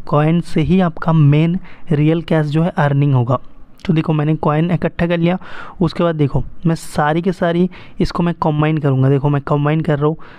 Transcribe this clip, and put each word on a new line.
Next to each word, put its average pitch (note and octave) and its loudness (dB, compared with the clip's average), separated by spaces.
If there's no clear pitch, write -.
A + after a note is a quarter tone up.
कॉइन D#3+ 2
से - 0
ही E3+ 4
आपका E3 0
main D#3 4
real D#3 2
cash D#3+ 0
जो D#3 2
है F3+ -2
earning C#3+ 2
होगा। B2+ 2
तो D#3 0
देखो D#3+ 0
मैंने D3+ 0
coin D#3 0
इकट्ठा E3+ -2
कर E3+ 0
लिया, E3+ 0
उसके E3+ 0
बाद E3+ 0
देखो C#3 0
मैं D#3+ 2
सारी D#3 -2
के F#3 0
सारी F3 0
इसको - -2
मैं E3+ 0
combine D3+ 0
करूँगा। C3+ 2
देखो C#3+ 2
मैं C#3+ 0
combine D3 0
कर D3 0
रहा D3 0
हूँ, D#3+ -2